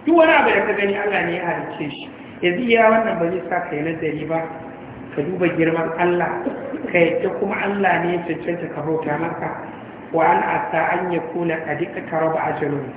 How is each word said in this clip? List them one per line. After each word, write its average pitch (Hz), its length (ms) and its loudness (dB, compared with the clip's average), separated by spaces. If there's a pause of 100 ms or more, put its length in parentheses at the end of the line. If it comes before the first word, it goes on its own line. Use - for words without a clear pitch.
duk 330 140 4
wani 320 160 8
abu 269 180 6
da 196 140 4
ka 220 100 0
gani 196 220 0
Allah 202 280 0
ne 170 120 -2
ya 180 100 -4
halicce 156 420 -4
shi. - 220 -10 (300)
Yanzu 180 220 0
iya 226 280 6
wannan 226 300 2
ba 170 80 2
zai 180 180 -2
sa 180 120 -2 (100)
ka 156 80 -6
yi 147 80 -2
nazari 156 420 -4
ba, 160 140 -2 (720)
ka - 120 -4
duba 175 340 0
girman 165 380 2
Allah, 175 360 2 (540)
ka - 140 0
yadda 165 380 4
kuma 202 200 -2
Allah 202 440 2
ne 180 140 0
ya 175 80 0
cancanta 160 480 -4
ka - 120 -8
bauta 151 340 -2
masa. 165 340 -4 (640)
Wa 160 120 4
an 170 180 6
asa - 380 0 (120)
an 180 100 0 (100)
yakuna 170 520 -2
qad 151 180 -4
iqtaraba 160 580 -2
ajaluhum. 147 580 -2